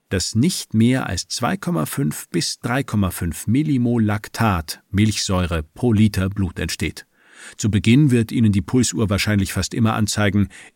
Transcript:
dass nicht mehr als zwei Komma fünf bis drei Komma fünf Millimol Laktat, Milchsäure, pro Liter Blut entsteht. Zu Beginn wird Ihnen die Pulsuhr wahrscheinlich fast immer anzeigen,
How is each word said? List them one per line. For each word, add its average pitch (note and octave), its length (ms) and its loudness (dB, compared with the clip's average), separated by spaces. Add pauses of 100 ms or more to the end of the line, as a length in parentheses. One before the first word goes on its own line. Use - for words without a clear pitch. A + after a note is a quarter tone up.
dass - 260 -4
nicht C#3+ 380 0
mehr A#2 340 2
als - 220 -6
zwei F#3 300 -4
Komma E3 260 -4
fünf - 460 -4
bis - 300 -4
drei B2 220 -2
Komma G2+ 280 0
fünf - 360 -6
Millimol A#2+ 560 2
Laktat, G#2 880 -2
Milchsäure, F#2 720 0
pro - 300 -2
Liter G2+ 380 2
Blut G2 280 -4
entsteht. - 480 -6 (500)
Zu A2 140 0
Beginn A#2 400 4
wird A#2 220 2
Ihnen A2+ 180 4
die G2 120 2
Pulsuhr A#2 480 0
wahrscheinlich G2+ 420 0
fast - 220 -4
immer A2+ 200 2
anzeigen, G2+ 540 0 (280)